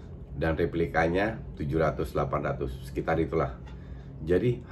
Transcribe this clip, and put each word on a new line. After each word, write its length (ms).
dan 240
replikanya 840
tujuh 240
ratus, 320
delapan 400
ratus, 320
sekitar 360
itulah. 360
Jadi 480